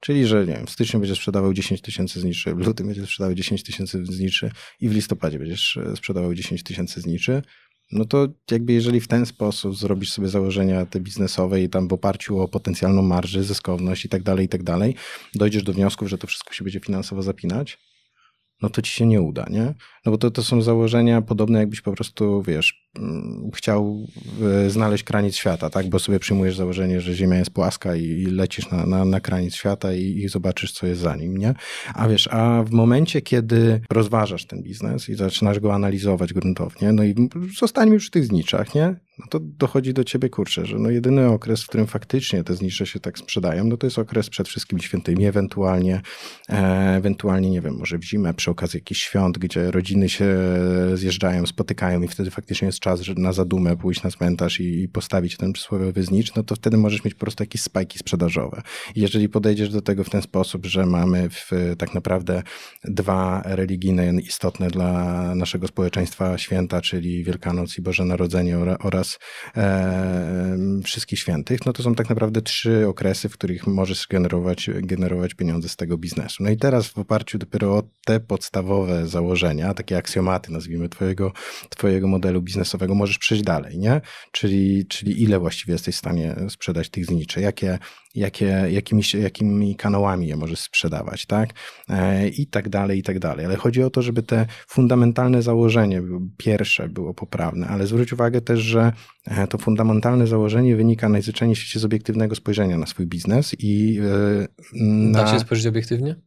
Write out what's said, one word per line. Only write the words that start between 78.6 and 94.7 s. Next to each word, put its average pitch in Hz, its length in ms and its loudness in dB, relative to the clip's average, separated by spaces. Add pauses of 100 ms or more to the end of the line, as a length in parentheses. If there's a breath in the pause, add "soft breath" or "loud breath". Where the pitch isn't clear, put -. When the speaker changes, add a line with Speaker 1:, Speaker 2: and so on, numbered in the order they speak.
Speaker 1:
założenia, 87 640 0
takie - 220 -4
aksjomaty, 90 560 -2
nazwijmy, 85 360 -6
twojego, 95 440 -2 (360 loud breath)
twojego 95 400 0
modelu 92 340 2
biznesowego, 92 520 -2
możesz 101 240 2
przejść 107 260 0
dalej, 82 340 -2
nie? 117 220 4 (320 loud breath)
Czyli, 98 540 2
czyli 101 360 -2
ile 104 160 6
właściwie 85 340 -2
jesteś 85 220 -2
w - 40 -6
stanie 82 380 -2 (120)
sprzedać 85 420 -4
tych 90 160 -6
zniczy, 85 340 -2
jakie, 95 380 -2 (360 loud breath)
jakie, 98 560 0
jakimi, 101 320 2 (200)
jakimi 101 540 0
kanałami 101 520 2
je 76 80 -4
możesz 80 240 -6
sprzedawać, - 640 -4
tak? 110 240 0 (380 loud breath)
E, 95 400 2
i 143 180 -2
tak 98 220 -4
dalej, 98 300 0
i 95 40 -2
tak 92 160 -2
dalej. 78 280 -4
Ale 95 100 0
chodzi 123 260 2
o 131 80 2
to, 127 120 0
żeby 120 200 0
te 113 240 2 (220 loud breath)
fundamentalne 123 760 4